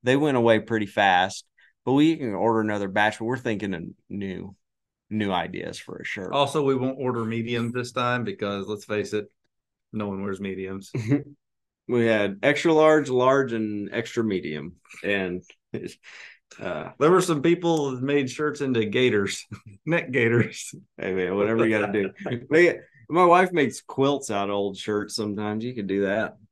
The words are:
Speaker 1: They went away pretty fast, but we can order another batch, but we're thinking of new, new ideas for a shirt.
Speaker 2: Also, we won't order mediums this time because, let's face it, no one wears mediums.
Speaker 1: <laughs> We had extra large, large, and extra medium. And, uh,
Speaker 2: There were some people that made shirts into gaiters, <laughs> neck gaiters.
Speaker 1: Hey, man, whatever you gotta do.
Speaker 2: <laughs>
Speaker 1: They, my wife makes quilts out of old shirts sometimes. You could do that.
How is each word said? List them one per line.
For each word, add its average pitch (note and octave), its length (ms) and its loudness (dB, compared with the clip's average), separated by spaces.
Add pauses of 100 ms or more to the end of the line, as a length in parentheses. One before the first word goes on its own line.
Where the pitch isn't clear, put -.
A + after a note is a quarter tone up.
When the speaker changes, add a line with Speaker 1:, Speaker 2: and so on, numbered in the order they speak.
Speaker 1:
They B2+ 120 4
went C#3+ 200 2
away A#2 240 6
pretty G#2+ 260 -2
fast, F#2+ 580 2 (400)
but B2 80 0
we D#3 240 4
can B2+ 180 -6
order A2 260 2
another G#2 280 -2
batch, G#2 300 0
but A2+ 80 -6
we're B2+ 100 -2
thinking G#2 380 -4
of E2 80 -8 (260)
new, F#2+ 460 -10 (560)
new G#2+ 220 -2
ideas - 460 -6
for - 180 -14
a - 80 -14
shirt. F#2 280 -8
Speaker 2:
Also, C#3+ 320 0
we C3+ 120 2
won't C3 220 -4
order A#2+ 260 -2
mediums A#2 480 -4
this B2 200 -6
time B2 320 0
because, G2+ 440 -6
let's G#2 160 -8
face G#2 280 -4
it, G#2 140 -4 (680)
no G#2+ 160 -6
one G2 140 -6
wears G2 180 -6
mediums. F#2+ 560 -8
Speaker 1:
<laughs> B2+ 40 -2 (880)
We A#2+ 180 2
had G#2 380 2
extra D3 280 4
large, D#3 360 6
large, B2+ 440 2
and G#2+ 400 -4
extra A2+ 300 -4
medium. E2+ 540 -4 (260)
And, F#2+ 400 -2 (1200)
uh, E2+ 300 -8 (100)
Speaker 2:
There D3+ 100 6
were F#3 100 6
some D#3+ 220 0
people E3 480 2
that B2+ 120 -6
made C#3 280 0
shirts D3+ 300 -4
into B2+ 240 0
gaiters, G#2 600 0 (220)
<laughs> G2+ 200 -18
neck D3+ 260 -2
gaiters. A#2 600 2 (260)
Speaker 1:
Hey, F#2+ 160 -4
man, F#2 200 -2
whatever A2 320 2
you A2 100 2
gotta G2+ 160 -2
do. G2 180 -2 (360)
Speaker 2:
<laughs> - 20 -
Speaker 1:
They, E3 300 4 (300)
my E3+ 160 2
wife F3+ 260 6
makes D3 300 0
quilts C3+ 500 0
out G2+ 200 -2
of G2+ 40 -2
old G2+ 220 -2
shirts G#2 400 -4
sometimes. G#2+ 480 -4
You B2+ 100 -8
could G2+ 140 -8
do G2 140 0
that. G2+ 340 -2 (160)